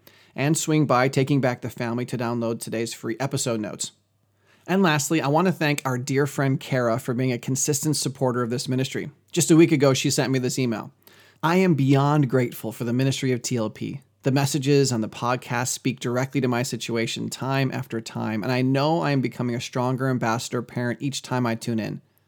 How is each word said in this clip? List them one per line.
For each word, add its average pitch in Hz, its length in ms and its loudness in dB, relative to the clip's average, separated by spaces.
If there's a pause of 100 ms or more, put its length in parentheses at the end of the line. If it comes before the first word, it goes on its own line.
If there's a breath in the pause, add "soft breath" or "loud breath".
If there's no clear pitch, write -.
(360 soft breath)
And 147 200 2
swing 156 300 2
by 127 220 4
Taking 135 320 2
Back 123 220 0
the 120 80 -6
Family 120 360 -4
to 120 120 -6
download 117 420 -2
today's 113 340 -6
free 117 240 -6
episode 131 420 -2
notes. - 320 -8 (760 soft breath)
And 196 140 4
lastly, 151 380 2
I 127 80 0
want 160 180 4
to 180 60 2
thank 147 320 0
our 127 120 0
dear 135 300 0
friend 135 320 0
Kara 120 400 0
for 127 160 -4
being 131 160 0
a 120 80 -2
consistent 143 560 -2
supporter 127 480 -2
of 117 80 -2
this 120 180 -4
ministry. 127 440 -4 (180)
Just 165 220 4
a 156 40 8
week 160 140 8
ago, 139 240 4
she 139 160 0
sent 131 220 0
me 131 80 2
this 123 180 -2
email. 117 320 -2 (500 soft breath)
"I 165 180 2
am 185 160 6
beyond 139 540 4
grateful 120 440 -2
for - 100 -8
the 117 100 -2
ministry 131 380 0
of 123 120 -2
T 127 140 -4
L 107 140 -2
P. 113 300 -10 (240)
The 135 80 2
messages 139 580 4
on 113 120 0
the 104 60 -2
podcast 123 600 -4
speak - 320 -4
directly 131 400 -2
to 127 80 2
my 123 160 0
situation 117 640 -4
time 135 440 -2
after 123 280 -6
time, 113 420 -6
and 127 80 -4
I 127 100 0
know 139 420 2
I 147 100 0
am 135 80 2
becoming 123 340 -2
a 123 60 -4
stronger 127 480 -2
ambassador 120 540 -2
parent 120 380 -4
each 139 220 -6
time 127 240 -2
I 113 80 0
tune 113 240 -4
in. 98 220 -6 (280)